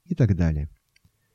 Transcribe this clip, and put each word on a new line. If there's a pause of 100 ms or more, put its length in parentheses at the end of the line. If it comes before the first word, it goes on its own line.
и
так
далее. (640)